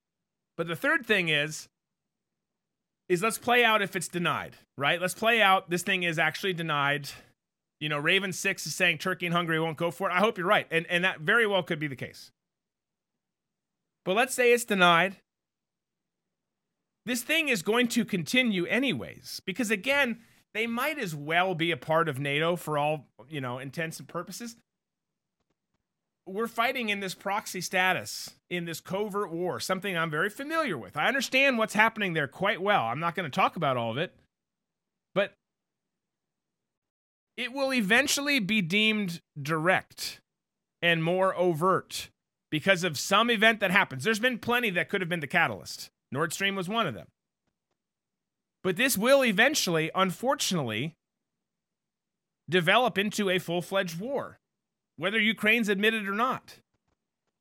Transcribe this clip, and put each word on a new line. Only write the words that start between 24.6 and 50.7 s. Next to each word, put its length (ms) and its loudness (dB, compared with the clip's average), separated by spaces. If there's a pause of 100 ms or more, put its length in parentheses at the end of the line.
We're 200 -4
fighting 420 -2
in 100 -2
this 160 -6
proxy 460 -6
status, 760 -2 (160)
in 140 -4
this 140 -8
covert 520 -4
war, 280 -4
something 380 -2
I'm 140 0
very 180 0
familiar 480 -4
with. 180 -12
I 120 0
understand 500 2
what's 160 0
happening 400 2
there 140 0
quite 340 -2
well. 220 2
I'm 160 -2
not 160 -4
gonna 160 -4
talk 240 0
about 220 0
all 120 -2
of 80 -4
it, 160 -6 (1000)
but 180 0 (2000)
it 160 -6
will 220 -2
eventually 640 2
be 220 2
deemed 580 2 (220)
direct 800 -2 (640)
and 200 4
more 320 2
overt 760 0 (420)
because 320 2
of 160 -2
some 320 4
event 280 4
that 120 2
happens. 320 2
There's 160 0
been 180 0
plenty 320 -2
that 200 -2
could 120 -2
have 80 -4
been 120 -4
the 60 -6
catalyst. 600 -2 (240)
Nord 200 -4
Stream 220 -2
was 120 -6
one 180 -2
of 80 -6
them. 140 -16 (1600)
But 100 0
this 220 0
will 260 6
eventually, 720 2
unfortunately, 1000 -2 (1600)